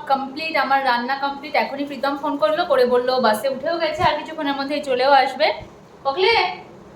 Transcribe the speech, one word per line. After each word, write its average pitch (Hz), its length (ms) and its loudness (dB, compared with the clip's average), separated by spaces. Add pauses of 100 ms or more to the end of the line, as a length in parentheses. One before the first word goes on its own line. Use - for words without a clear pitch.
কমপ্লিট, 277 480 -2
আমার 269 280 2
রান্না 247 320 0
কমপ্লিট। 277 380 -6
এখনই 269 300 -2
প্রীতম 277 320 -4
ফোন 285 200 -4
করলো, 311 280 0
করে 262 220 4
বললো 247 340 2
বাসে 220 280 2
উঠেও 311 300 -4
গেছে, 320 240 -2
আর 302 160 2
কিছুক্ষণের 302 380 -4
মধ্যেই 277 240 -4
চলেও 262 300 2
আসবে। 277 420 4 (520)
পকলে, 370 280 2 (640)